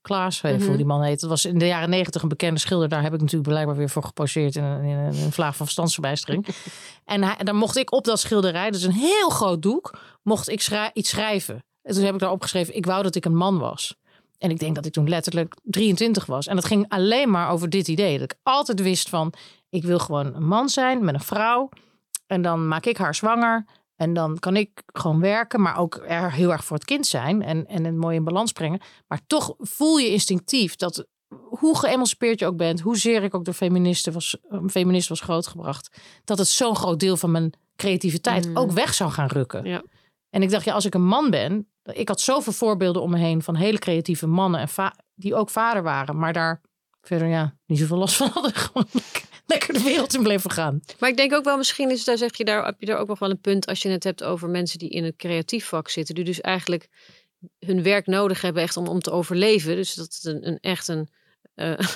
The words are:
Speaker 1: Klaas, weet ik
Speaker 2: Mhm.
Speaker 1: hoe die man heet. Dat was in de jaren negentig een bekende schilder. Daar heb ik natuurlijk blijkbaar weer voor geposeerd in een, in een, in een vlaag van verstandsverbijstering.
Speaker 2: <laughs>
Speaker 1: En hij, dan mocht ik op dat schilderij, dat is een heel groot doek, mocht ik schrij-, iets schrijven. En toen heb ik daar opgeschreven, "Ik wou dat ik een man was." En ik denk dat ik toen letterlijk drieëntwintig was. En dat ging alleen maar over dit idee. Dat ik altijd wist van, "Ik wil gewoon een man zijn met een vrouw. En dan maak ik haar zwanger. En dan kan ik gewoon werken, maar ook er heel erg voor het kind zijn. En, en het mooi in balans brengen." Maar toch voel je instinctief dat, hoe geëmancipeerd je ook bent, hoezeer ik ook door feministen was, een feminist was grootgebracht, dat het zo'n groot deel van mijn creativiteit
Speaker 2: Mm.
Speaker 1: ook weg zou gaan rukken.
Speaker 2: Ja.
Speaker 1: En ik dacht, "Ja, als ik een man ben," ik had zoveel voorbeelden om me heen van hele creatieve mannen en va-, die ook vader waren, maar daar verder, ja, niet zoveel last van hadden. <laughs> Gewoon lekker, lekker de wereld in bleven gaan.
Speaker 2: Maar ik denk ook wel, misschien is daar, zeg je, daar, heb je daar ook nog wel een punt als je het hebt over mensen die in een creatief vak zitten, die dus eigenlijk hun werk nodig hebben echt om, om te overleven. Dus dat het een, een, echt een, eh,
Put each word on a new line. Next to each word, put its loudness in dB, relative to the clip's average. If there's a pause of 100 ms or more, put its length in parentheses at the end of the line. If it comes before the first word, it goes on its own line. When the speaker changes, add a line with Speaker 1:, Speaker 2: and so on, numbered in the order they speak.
Speaker 1:
Klaas, -2
weet 2
ik 2
Speaker 2:
Mhm. 2
Speaker 1:
hoe 4
die 2
man 2
heet. 0
Dat -4
was 0
in 2
de 4
jaren 0
negentig 0
een 0
bekende 0
schilder. 2
Daar 0
heb 0
ik 0
natuurlijk 0
blijkbaar 0
weer 0
voor -4
geposeerd -2
in -2
een, -2
in 0
een, -2
in -2
een 0
vlaag -2
van -4
verstandsverbijstering. -2
Speaker 2:
<laughs> -8 (500)
Speaker 1:
En 0
hij, 0
dan 0
mocht 2
ik 0
op 2
dat 2
schilderij, 2
dat -4
is 0
een 4
heel 4
groot 0
doek, -2 (240)
mocht 0
ik -4
schrij-, -2
iets -2
schrijven. -2 (180)
En -6
toen 4
heb 2
ik -2
daar 2
opgeschreven, -2
"Ik -2
wou 0
dat 0
ik -4
een 4
man 2
was." -6 (420)
En 0
ik -2
denk -2
dat -6
ik -8
toen 2
letterlijk -2
drieëntwintig 2
was. -4
En -4
dat 0
ging 2
alleen 2
maar 2
over 0
dit 0
idee. 2
Dat -6
ik -16
altijd 2
wist 0
van, -2 (380)
"Ik -2
wil 4
gewoon -2
een -2
man 2
zijn 2
met 2
een 0
vrouw. 0 (580)
En 0
dan 0
maak -2
ik 0
haar 0
zwanger. 2 (320)
En 0
dan -2
kan 0
ik 0 (160)
gewoon 0
werken, 2
maar 2
ook -2
er -2
heel 2
erg -2
voor -6
het -6
kind -2
zijn. 0
En, -2
en -4
het -2
mooi 0
in 0
balans 0
brengen." -4 (280)
Maar -6
toch -2
voel 2
je 4
instinctief 0
dat, -6 (420)
hoe 2
geëmancipeerd 2
je 0
ook 0
bent, 0
hoezeer 2
ik -2
ook -2
door -4
feministen 2
was, -6 (120)
een -4
feminist 2
was -4
grootgebracht, -6 (280)
dat -2
het 2
zo'n 2
groot 0
deel 4
van 0
mijn 2 (240)
creativiteit 0
Speaker 2:
Mm. -2
Speaker 1:
ook 2
weg 0
zou 0
gaan 0
rukken. -2
Speaker 2:
Ja. -6 (480)
Speaker 1:
En 0
ik 2
dacht, 0
"Ja, 0
als 0
ik -2
een 4
man 4
ben," 0 (260)
ik -6
had -2
zoveel 0
voorbeelden 0
om -2
me 2
heen 2
van -4
hele 2
creatieve 0
mannen 2
en -4
va-, -4 (180)
die -4
ook 2
vader 0
waren, -2
maar 0
daar 0 (420)
verder, 0
ja, 0 (100)
niet 2
zoveel 0
last 0
van 2
hadden. -2
<laughs> -2
Gewoon 0
lekker, -4 (240)
lekker 0
de 2
wereld 2
in 2
bleven 2
gaan. -2 (180)
Speaker 2:
Maar 2
ik 0
denk 4
ook 2
wel, 2
misschien 0
is -2
daar, 2
zeg -2
je, -2
daar, 0
heb -6
je -8
daar 0
ook -2
nog -4
wel 0
een -2
punt 0
als -4
je 0
het 0
hebt -2
over -4
mensen -2
die -8
in -4
een -6
creatief -4
vak -4
zitten, -6
die -4
dus -4
eigenlijk -2 (680)
hun -2
werk 2
nodig 0
hebben -2
echt -4
om, -4
om -2
te -4
overleven. 2
Dus -4
dat -10 (100)
het -14
een, -6
een, -4
echt -4
een, -4 (460)
eh, -4 (240)